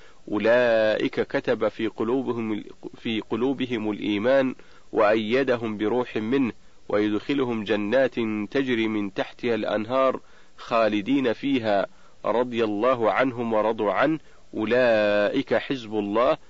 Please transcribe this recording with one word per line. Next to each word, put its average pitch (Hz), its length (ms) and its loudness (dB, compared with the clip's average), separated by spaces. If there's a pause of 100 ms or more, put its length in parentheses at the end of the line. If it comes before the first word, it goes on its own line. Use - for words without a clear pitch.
(320)
أولئك 113 920 2
كتب 113 460 -2
في 110 200 -2
قلوبهم، 117 760 -2 (340)
في 113 220 -4
قلوبهم 120 720 -2
الإيمان 117 640 0 (360)
وأيدهم 113 880 2
بروح 117 400 -2
منه 117 360 0 (360)
ويدخلهم 110 760 0
جنات 107 520 0 (360)
تجري 127 360 0
من 104 260 -4
تحتها - 420 -4
الأنهار 113 640 0 (380)
خالدين 113 760 0
فيها 113 540 0 (380)
رضي 117 380 0
الله 110 480 2
عنهم 120 420 0
ورضوا 107 380 2
عنه 139 280 2 (340)
أولئك 107 1000 2
حزب 113 400 -4
الله 110 440 2 (120)